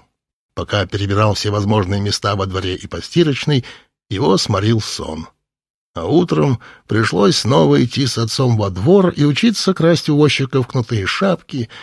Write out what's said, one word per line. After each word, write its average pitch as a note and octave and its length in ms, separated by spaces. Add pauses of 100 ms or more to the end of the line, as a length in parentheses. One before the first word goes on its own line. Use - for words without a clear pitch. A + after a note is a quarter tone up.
(560)
Пока G2 320
перебирал G2+ 480
все G#2 160
возможные G2+ 500
места G2+ 340
во F#2+ 120
дворе F#2 280
и G2 120
постирочной, C#3+ 760 (460)
его C#3+ 280
сморил G#2+ 440
сон. D#2 460 (680)
А E2 80
утром D3 540 (260)
пришлось B2 520
снова C#3+ 460
идти C3 220
с B2 140
отцом A#2 360
во G#2 140
двор E3 400
и D3 140
учиться F#3+ 500
красть E3 360
у D3 80
возчиков C3+ 500
кнутые A2+ 400
шапки D#3+ 600 (140)